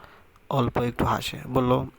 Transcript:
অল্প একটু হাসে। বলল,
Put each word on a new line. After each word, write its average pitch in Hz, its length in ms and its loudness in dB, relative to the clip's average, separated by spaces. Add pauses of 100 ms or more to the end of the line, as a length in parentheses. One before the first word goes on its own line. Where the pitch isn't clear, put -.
(500)
অল্প 131 280 0
একটু 120 260 -2
হাসে। 113 340 -2 (100)
বলল, 127 380 2 (120)